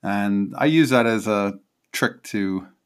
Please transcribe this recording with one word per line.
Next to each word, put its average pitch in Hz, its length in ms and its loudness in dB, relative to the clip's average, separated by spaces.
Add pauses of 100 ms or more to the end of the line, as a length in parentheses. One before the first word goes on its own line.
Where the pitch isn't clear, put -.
And 101 560 -2
I 139 80 2
use 156 240 4
that 120 160 4
as 110 200 0
a 101 280 0 (360)
trick - 340 -4
to 95 440 -4 (180)